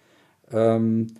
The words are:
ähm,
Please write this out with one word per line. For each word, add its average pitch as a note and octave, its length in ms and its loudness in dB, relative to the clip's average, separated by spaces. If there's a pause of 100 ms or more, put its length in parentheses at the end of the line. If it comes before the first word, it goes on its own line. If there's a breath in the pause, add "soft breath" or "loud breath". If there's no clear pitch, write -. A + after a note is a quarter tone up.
(500 soft breath)
ähm, A2+ 560 0 (120)